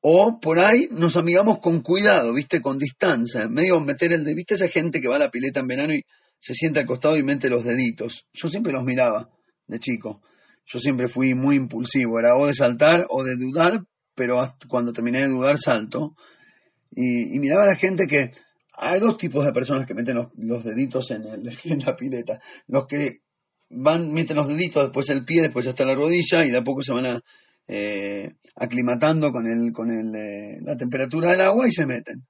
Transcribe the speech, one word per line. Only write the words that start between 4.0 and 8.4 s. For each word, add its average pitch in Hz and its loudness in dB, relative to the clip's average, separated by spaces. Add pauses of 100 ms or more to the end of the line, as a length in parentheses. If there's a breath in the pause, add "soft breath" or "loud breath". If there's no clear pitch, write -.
el 160 0
de-, 151 -2
¿viste 180 -2
esa 185 0
gente 160 -2
que 127 -2
va 123 2
a - 2
la 143 2
pileta 131 -4
en 127 -4
verano 139 -2
y 135 -2 (360)
se - -10
sienta 151 0
al 127 -2
costado 127 0
y 147 2
mete 139 0
los 120 0
deditos? 120 -2
Yo - -8